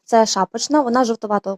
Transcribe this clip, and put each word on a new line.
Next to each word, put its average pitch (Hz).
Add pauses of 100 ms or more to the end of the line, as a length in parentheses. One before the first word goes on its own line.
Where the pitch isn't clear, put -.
Це 226
шапочна, 233
вона 247
жовтуватого 208